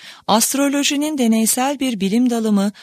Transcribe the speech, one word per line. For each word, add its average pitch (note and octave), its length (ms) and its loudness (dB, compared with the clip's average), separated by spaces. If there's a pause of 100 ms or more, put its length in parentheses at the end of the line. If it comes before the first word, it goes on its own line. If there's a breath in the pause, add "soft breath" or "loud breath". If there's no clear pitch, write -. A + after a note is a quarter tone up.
(280 loud breath)
Astrolojinin C#4+ 880 0
deneysel A#3+ 640 0
bir B3 200 -2
bilim A3 300 2
dalı A3+ 220 0
mı G3+ 200 2 (120)